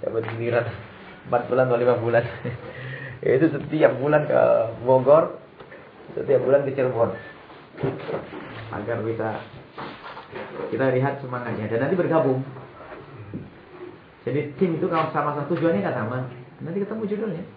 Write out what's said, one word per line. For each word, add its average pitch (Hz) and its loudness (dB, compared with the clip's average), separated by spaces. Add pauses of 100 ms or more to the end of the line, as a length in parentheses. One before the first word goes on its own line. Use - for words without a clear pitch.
Dapat 113 -2 (140)
giliran 117 2 (640)
empat 120 4
bulan 127 4
atau 117 4
lima 123 6
bulan. 113 4 (520)
<laughs> - -10
Yaitu 156 6
setiap 139 2
bulan 147 2
ke 131 4 (420)
Bogor, 131 6 (720)
setiap 127 2
bulan 139 4
ke 131 -4
Cirebon. 117 2 (1600)
Agar 110 -4
bisa 110 -4 (1400)
kita 131 2
lihat - 0
semangatnya 117 -6
dan 117 0
nanti 180 2
bergabung. 151 2 (1800)
Jadi 147 -4
tim 165 2
itu 185 0
kalau 160 0
sama 147 0
satu 147 -2
tujuannya 165 2
nggak 131 -2
sama, 123 -2 (400)
nanti 180 -4
ketemu 214 -4
judulnya. 202 -4 (140)